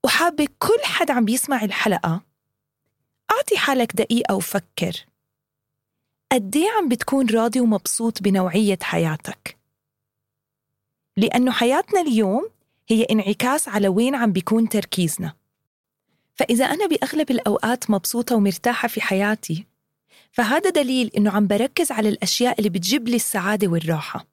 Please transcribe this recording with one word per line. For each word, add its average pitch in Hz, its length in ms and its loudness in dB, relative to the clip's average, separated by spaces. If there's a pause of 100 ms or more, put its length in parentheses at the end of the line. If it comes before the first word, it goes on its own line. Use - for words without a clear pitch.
وحابة 302 440 0 (100)
كل 453 240 2
حد - 280 -2
عم 240 140 2
بيسمع 240 400 -2
الحلقة، 185 580 0 (1080)
أعطي 480 260 0
حالك 254 360 0
دقيقة 226 420 0
وفكر، - 720 -4 (1300)
قد 208 240 0
إيه 359 220 2
عم 339 100 0
بتكون 254 420 0
راضي 226 300 2
ومبسوط 226 600 0
بنوعية 190 600 2
حياتك؟ - 760 -4 (1600)
لأنه 247 360 2
حياتنا 294 480 2
اليوم 233 480 0 (400)
هي 226 140 4
انعكاس 220 680 0
على 202 200 2
وين 233 260 2
عم 233 180 0
بيكون 220 360 0
تركيزنا. 180 640 -2 (1000)
فإذا 247 300 0
أنا 381 220 0
بأغلب 302 440 -2
الأوقات 226 600 -2
مبسوطة 233 460 0
ومرتاحة 220 520 0
في 214 120 -6
حياتي، 202 680 -2 (680)
فهذا 285 380 2
دليل 254 460 0
إنه 208 140 4
عم 208 160 2
بركز 240 460 0
على 220 160 0
الأشياء - 500 0
اللي 208 100 0
بتجيب 196 400 -2
لي 240 80 0
السعادة 202 520 -2
والراحة. 165 640 -4